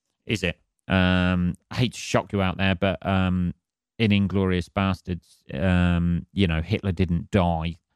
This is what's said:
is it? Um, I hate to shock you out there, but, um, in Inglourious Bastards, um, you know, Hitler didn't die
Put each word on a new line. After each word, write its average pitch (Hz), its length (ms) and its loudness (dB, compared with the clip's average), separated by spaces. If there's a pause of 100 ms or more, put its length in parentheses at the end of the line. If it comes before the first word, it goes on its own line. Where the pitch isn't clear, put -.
(260)
is - 180 -4
it? 85 160 -2 (280)
Um, 90 680 2 (160)
I - 40 -10
hate 120 180 0
to - 60 -14
shock - 340 -4
you 101 80 0
out 90 160 -2
there, 95 180 2
but, 95 300 -2
um, 92 480 0 (440)
in 110 140 2
Inglourious 95 640 2
Bastards, 92 680 -4 (100)
um, 87 800 2
you 95 140 2
know, 80 140 0
Hitler 95 300 -4
didn't 85 400 -2
die 85 460 0 (180)